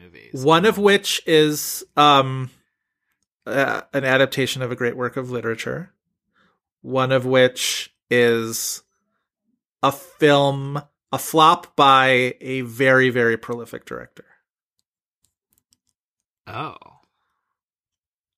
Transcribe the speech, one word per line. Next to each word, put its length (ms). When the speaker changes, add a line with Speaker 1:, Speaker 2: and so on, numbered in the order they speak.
Speaker 1:
movies. 320
Speaker 2:
One 320
of 120
Speaker 1:
Um, 80
Speaker 2:
which 420
is, 560
um, 520
uh, 360
an 120
adaptation 560
of 100
a 40
great 200
work 220
of 120
literature. 640
One 300
of 140
which 680
is 720
a 80
film, 880
a 80
flop 560
by 680
a 200
very, 480
very 280
prolific 480
director. 400
Speaker 1:
Oh. 280